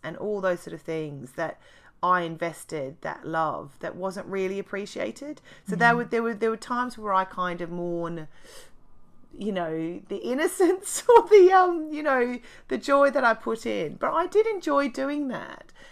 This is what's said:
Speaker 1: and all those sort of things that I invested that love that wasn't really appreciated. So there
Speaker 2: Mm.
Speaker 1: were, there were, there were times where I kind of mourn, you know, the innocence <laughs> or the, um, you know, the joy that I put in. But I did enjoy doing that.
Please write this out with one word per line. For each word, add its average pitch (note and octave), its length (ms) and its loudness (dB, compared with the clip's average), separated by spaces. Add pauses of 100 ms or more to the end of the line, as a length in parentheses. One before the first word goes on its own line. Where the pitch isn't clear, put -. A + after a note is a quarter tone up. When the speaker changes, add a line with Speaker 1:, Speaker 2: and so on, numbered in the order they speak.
Speaker 1:
and D#3+ 140 -10
all G3+ 240 -6
those F3+ 200 -2
sort E3+ 120 -14
of D#3+ 80 -14
things D#3 520 -8
that - 260 -8 (420)
I F3+ 200 4
invested D#3+ 800 -8
that - 260 -10
love D#3 520 -4
that - 160 -12
wasn't F#3 320 -8
really F#3+ 300 -4
appreciated. G#3 800 -10 (260)
So - 100 -4
there A#3 180 4
Speaker 2:
Mm. A#3+ 40 2
Speaker 1:
were, A#3+ 80 -2
there A#3 180 -2
were, A3+ 100 -2
there A3 160 -2
were A3+ 80 -4
times B3 400 -6
where G#3+ 160 -4
I F#3 120 2
kind F3+ 360 -6
of E3 80 -8
mourn, E3+ 580 -6 (1080)
you G3+ 140 -4
know, E3 480 -4 (100)
the G3 80 -6
innocence E4 880 0
<laughs> - 40 0
or A#4 180 10
the, F#4+ 260 10
um, F4 380 4
you D4+ 120 -8
know, B3 360 0 (280)
the C4 100 -2
joy C#4 340 4
that C#4 120 0
I A3+ 100 4
put A3+ 320 -6
in. G3+ 300 -4
But - 180 -2
I F4 140 0
did G#4+ 200 4
enjoy D4 420 0
doing C#4 400 -4
that. C#3 420 -12 (200)